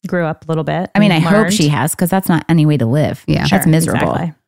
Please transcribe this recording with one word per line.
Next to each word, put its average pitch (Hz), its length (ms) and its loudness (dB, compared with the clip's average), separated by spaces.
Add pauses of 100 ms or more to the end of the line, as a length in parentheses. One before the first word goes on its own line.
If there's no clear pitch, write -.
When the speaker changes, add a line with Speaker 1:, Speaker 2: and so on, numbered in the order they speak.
Speaker 1:
Grew 175 160 -2
up 160 200 -6
a 156 40 -16
little 160 160 -4
bit 156 320 -4
Speaker 2:
I - 20 4
mean, 208 140 4
I 170 40 2
Speaker 1:
and 160 80 2
Speaker 2:
hope 165 80 0
Speaker 1:
learned. 208 220 2
Speaker 2:
she 170 140 2
has, 143 260 -2
'cause 175 160 -2
that's 190 180 -2
not 165 200 0
any 165 180 4
way 151 100 2
to 117 100 0
live. 139 420 -2
Speaker 3:
Yeah. 123 180 0
Speaker 2:
That's 185 180 2
Speaker 1:
Sure, 170 60 4
Speaker 2:
miserable. 156 440 0
Speaker 1:
exactly. 165 200 -6 (140)